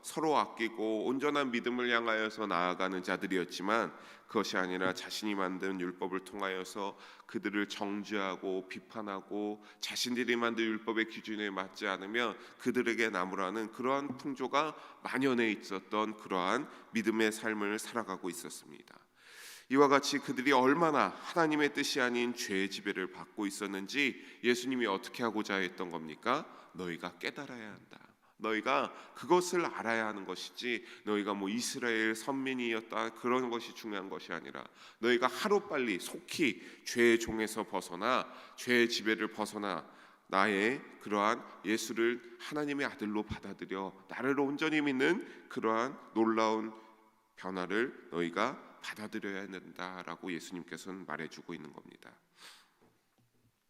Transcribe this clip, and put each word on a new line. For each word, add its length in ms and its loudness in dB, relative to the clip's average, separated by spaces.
서로 340 0
아끼고 720 0
온전한 440 2
믿음을 400 0
향하여서 560 2
나아가는 560 2
자들이었지만 920 0
그것이 280 0
아니라 360 2
자신이 420 -4
만든 460 -2
율법을 440 -4
통하여서 720 -6
그들을 420 -2
정죄하고 1000 -2
비판하고 960 -6
자신들이 560 0
만든 280 2
율법의 440 0
기준에 420 -6
맞지 380 -4
않으면 500 -2
그들에게 520 2
나무라는 640 -2
그러한 460 -2
풍조가 580 -2
만연해 480 4
있었던 680 -2
그러한 500 2
믿음의 400 4
삶을 480 -2
살아가고 500 -4
있었습니다. 640 -12
이와 200 10
같이 300 6
그들이 340 2
얼마나 560 6
하나님의 640 2
뜻이 280 0
아닌 360 2
죄의 340 0
지배를 400 -2
받고 360 -6
있었는지 800 -2
예수님이 420 2
어떻게 380 -2
하고자 320 0
했던 340 -2
겁니까? 560 -4
"너희가 440 -8
깨달아야 540 -10
한다. 260 -20
너희가 560 0
그것을 480 2
알아야 420 0
하는 180 -6
것이지 600 -4
너희가 300 0
뭐 140 -2
이스라엘 640 0
선민이었다 1000 -2
그런 360 2
것이 240 -6
중요한 340 -6
것이 240 -8
아니라 320 -8
너희가 260 6
하루빨리 720 2
속히 640 -2
죄의 340 8
종에서 460 -2
벗어나 640 -2
죄의 320 6
지배를 440 0
벗어나 520 -4
나의 520 4
그러한 420 2
예수를 760 0
하나님의 480 -2
아들로 380 -2
받아들여 720 -8
나를 280 0
온전히 420 2
믿는 460 2
그러한 500 0
놀라운 580 4
변화를 800 -2
너희가 500 0
받아들여야 640 -6
된다"라고 840 -10
예수님께서는 720 -8
말해주고 480 -8
있는 180 -14
겁니다. 400 -20